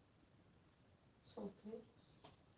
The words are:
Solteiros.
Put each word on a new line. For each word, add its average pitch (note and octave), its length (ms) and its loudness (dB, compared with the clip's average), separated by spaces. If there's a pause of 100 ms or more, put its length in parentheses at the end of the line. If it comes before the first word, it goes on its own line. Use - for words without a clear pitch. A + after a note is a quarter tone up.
(1300)
Solteiros. G#3+ 500 6 (720)